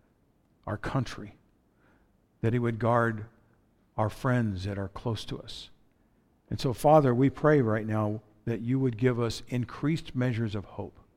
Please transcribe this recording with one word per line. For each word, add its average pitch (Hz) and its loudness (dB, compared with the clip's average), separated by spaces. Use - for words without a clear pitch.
our 104 -6
country, - -6
that 113 2
he 123 2
would 117 0
guard 113 2
our 107 0
friends 110 0
that 101 -4
are 98 -6
close - -6
to - -8
us. - -16
And - -4
so, 135 0
Father, 147 6
we 135 4
pray 147 4
right 110 0
now 107 0
that 117 -4
you 123 0
would 127 0
give 123 2
us 113 -2
increased 135 -4
measures 117 0
of 98 -6
hope. - -12